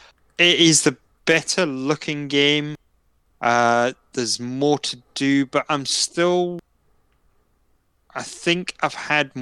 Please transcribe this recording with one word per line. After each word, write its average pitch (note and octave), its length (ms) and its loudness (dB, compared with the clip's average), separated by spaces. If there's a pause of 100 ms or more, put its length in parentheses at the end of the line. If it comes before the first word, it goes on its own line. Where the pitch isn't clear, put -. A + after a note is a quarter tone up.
(380)
it E3+ 220 4
is D#3+ 240 6
the C3 120 2 (300)
better D#3+ 400 2
looking C#3+ 600 -4
game. D3 460 2 (680)
Uh, A#2+ 500 2 (220)
there's A#2 260 -4
more C3+ 380 0
to - 180 -10 (180)
do, C#3 300 0
but C#3+ 240 -4
I'm C#3+ 160 -2
still, F3 760 -2 (1500)
I B2 80 -8
think - 580 -4
I've D3+ 140 -4
had D3 480 -4